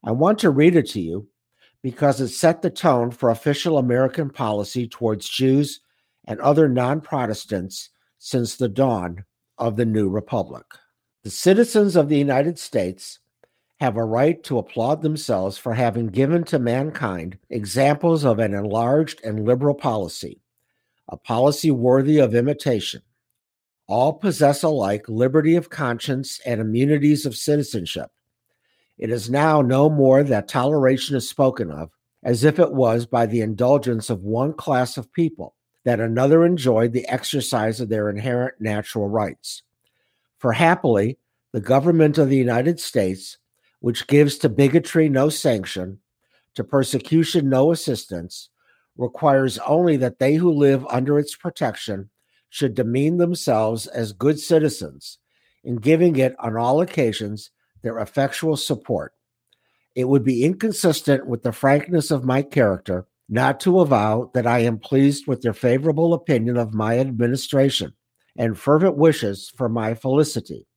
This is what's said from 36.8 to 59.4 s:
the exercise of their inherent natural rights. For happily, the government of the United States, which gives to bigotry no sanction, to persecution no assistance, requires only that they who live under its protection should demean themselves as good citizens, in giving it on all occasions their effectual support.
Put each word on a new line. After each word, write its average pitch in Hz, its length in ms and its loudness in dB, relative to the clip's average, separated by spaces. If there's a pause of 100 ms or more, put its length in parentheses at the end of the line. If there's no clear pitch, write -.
the 123 140 -4
exercise 120 760 -4
of 113 80 -8
their 107 220 -2
inherent 123 500 -6
natural 107 480 -4
rights. 104 540 -6 (760)
For 120 160 -2
happily, 123 640 2 (340)
the 110 100 -6
government 151 580 2
of 139 100 4
the 135 80 4
United 127 420 0
States, 95 600 -4 (400)
which - 260 -4
gives 143 320 4
to - 100 0
bigotry 139 640 2
no 135 180 2
sanction, 98 680 -4 (560)
to 120 100 -6
persecution 143 840 0
no 135 220 4
assistance, 98 800 -8 (460)
requires 135 680 0
only 160 320 2
that 127 220 -2
they 139 160 2
who 170 160 2
live 139 360 2
under 131 300 0
its 147 180 -4
protection 107 760 -8 (360)
should 123 280 -4
demean 131 420 0
themselves 117 720 0
as 113 260 -8
good 143 260 0
citizens, 143 800 -2 (460)
in 120 140 -6
giving 160 400 4
it 131 200 2
on 117 180 -6
all 123 240 2
occasions 113 720 -2 (320)
their 113 160 -6
effectual 139 580 -2
support. 104 600 -6 (800)